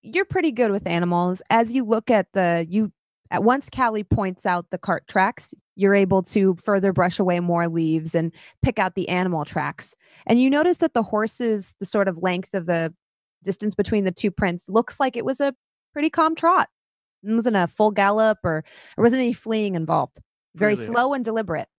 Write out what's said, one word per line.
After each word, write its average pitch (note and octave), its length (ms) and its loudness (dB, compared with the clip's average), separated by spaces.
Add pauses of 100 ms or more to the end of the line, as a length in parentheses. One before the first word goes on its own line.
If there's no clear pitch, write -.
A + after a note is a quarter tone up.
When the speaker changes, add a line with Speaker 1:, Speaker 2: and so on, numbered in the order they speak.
Speaker 1:
you're E4+ 200 -2
pretty E4 280 -2
good A3+ 180 0
with G3 160 -4
animals. F3 640 0
As A3+ 220 2
you B3+ 120 0
look A3 260 -2
at G#3 220 4
the, E3+ 360 0
you, G3+ 240 -2 (380)
at - 120 -2
once B3+ 280 2
Callie A3 340 -2
points F#3+ 420 -2
out F3 240 -2
the F#3 80 -6
cart - 300 -2
tracks, - 460 -2 (220)
you're G3 180 4
able F#3+ 280 4
to F#3+ 400 2
further G3 300 0
brush F3 260 0
away F3+ 220 2
more E3+ 280 0
leaves D#3+ 460 -2
and E3 180 0 (300)
pick B3 160 0
out F#3 160 0
the - 140 -4
animal F3+ 360 -2
tracks. - 500 -8 (320)
And A#3+ 140 4
you C4 100 4
notice D#4+ 280 2
that - 160 0
the A3+ 80 2
horses, G#3+ 760 -4
the G3 60 -8
sort G3+ 200 0
of E3+ 160 -4
length F#3 320 -2
of E3+ 120 -4
the E3 280 -2 (480)
distance G3+ 320 -4
between G3+ 300 0
the F#3 80 0
two G3+ 180 -2
prints F3 380 -4
looks A3 320 -2
like B3+ 160 0
it A#3 80 -6
was C4 160 -4
a C#4 140 -2 (380)
pretty D4+ 180 0
calm D#4+ 240 0
trot. E4+ 340 2 (580)
It A3 80 -2
wasn't A3+ 220 2
a F3+ 100 4
full G#3+ 240 2
gallop G#3 540 2
or D#3 180 -2 (340)
there - 60 0
wasn't B3 180 4
any A#3+ 120 0
fleeing G#3+ 420 -4
involved. D#3+ 440 -2 (360)
Very G#3 200 2
Speaker 2:
Really? A3 120 -6
Speaker 1:
slow B3 280 0
and B3+ 100 -4
deliberate. G#3+ 440 -4 (100)